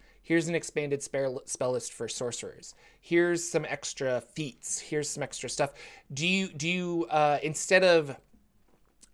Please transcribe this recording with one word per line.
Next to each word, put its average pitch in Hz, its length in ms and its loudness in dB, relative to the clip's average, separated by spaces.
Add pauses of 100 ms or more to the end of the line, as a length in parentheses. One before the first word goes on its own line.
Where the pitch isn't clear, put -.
(220)
Here's 165 260 2
an 175 60 0
expanded 147 480 -2
spell, 135 440 -2
spell 127 260 -2
list 123 200 -4
for 117 160 -6
sorcerers. - 680 -8 (260)
Here's 175 480 2
some 156 200 0
extra 131 520 -2
feats. - 580 -8
Here's 151 300 -2
some 147 160 -6
extra - 260 -8
stuff." - 220 -2 (420)
Do 143 120 0
you, 190 220 2
do 156 200 -6
you, 175 420 -2
uh, 147 320 4
instead 156 400 4
of, 165 340 6 (960)